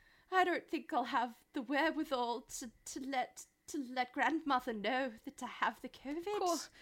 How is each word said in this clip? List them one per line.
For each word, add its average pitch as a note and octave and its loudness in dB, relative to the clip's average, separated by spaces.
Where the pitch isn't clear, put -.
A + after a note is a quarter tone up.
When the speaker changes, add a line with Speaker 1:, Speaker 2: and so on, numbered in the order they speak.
Speaker 1:
I F#4 6
don't E4+ 2
think - -4
I'll B3+ 2
have A#3+ 0
the D4 -4
wherewithal C4 0
to, A#3 -10
to C4+ -8
let, B3+ -4
to C#4+ -4
let B3+ 0
grandmother C4+ 2
know A#3 0
that - -12
I - -4
have A3+ 2
the B3+ -10
covid." E4+ -6
Speaker 2:
Call, F4 2